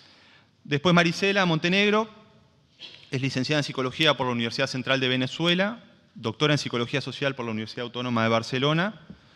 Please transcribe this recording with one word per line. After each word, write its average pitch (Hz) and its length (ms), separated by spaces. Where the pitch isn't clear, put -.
Después 147 320
Marisela 180 520
Montenegro, 196 640
es 131 120
licenciada 135 380
en 139 40
Psicología 139 500
por 127 120
la 123 80
Universidad 117 320
Central 131 340
de 131 80
Venezuela, 175 720
doctora 131 380
en 143 60
Psicología 123 420
Social 135 340
por 120 120
la 113 60
Universidad 110 320
Autónoma 120 380
de 113 60
Barcelona. 139 720